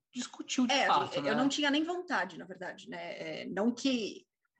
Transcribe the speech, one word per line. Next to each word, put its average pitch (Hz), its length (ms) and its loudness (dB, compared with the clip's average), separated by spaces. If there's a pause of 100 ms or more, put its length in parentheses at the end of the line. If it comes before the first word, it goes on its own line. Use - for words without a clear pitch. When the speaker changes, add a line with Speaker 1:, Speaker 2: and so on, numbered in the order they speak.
(140)
Speaker 1:
discutiu - 500 -2
de 226 100 4
Speaker 2:
É, 208 120 4
a 180 80 6
Speaker 1:
fato, - 200 2
Speaker 2:
gente, 277 100 -2
Speaker 1:
né? - 60 2
Speaker 2:
eu 220 60 2
não 262 120 4
tinha 294 240 2
nem 302 100 4
vontade, 285 560 -2
na - 60 -12
verdade, 180 440 -12
né? 165 540 -8
É, - 40 -10
não 208 260 4
que 240 520 0 (360)